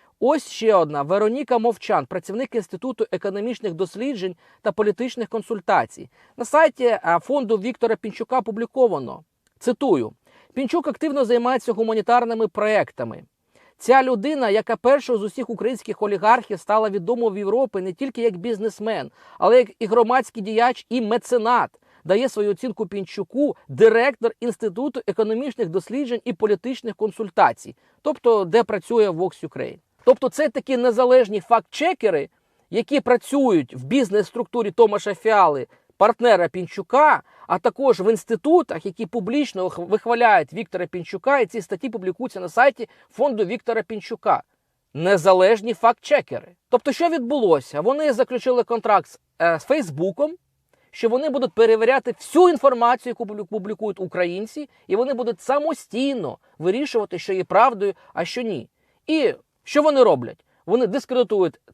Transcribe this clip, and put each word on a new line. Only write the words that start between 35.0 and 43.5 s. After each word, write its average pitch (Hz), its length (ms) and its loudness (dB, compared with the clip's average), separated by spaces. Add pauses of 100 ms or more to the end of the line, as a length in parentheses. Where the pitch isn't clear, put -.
Фіали, 170 520 2 (300)
партнера 214 520 4
Пінчука, 202 720 0 (240)
а 180 120 -2
також 233 420 0
в 196 100 0
інститутах, 233 760 0
які 196 200 -10
публічно 226 580 -4
вих-, 175 140 -6
вихваляють 208 760 2
Віктора 180 340 -8
Пінчука, 196 540 -2
і 208 60 0
ці 220 160 -10
статті 214 280 -8
публікуються 185 500 -8
на 175 80 -10
сайті 240 400 0 (220)
фонду 220 340 -2
Віктора 226 380 -6